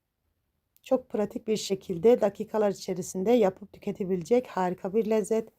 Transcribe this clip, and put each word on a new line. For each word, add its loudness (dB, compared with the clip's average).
Çok -2
pratik -4
bir 0
şekilde 2
dakikalar 0
içerisinde -4
yapıp 2
tüketebilecek -2
harika -4
bir 0
lezzet. 0